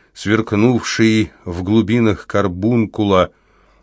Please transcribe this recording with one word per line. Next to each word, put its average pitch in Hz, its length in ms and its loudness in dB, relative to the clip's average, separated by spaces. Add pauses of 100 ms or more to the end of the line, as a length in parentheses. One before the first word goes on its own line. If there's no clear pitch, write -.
(140)
сверкнувшей 110 1160 0 (120)
в 90 200 -8
глубинах 107 640 0
карбункула, 101 1040 0 (500)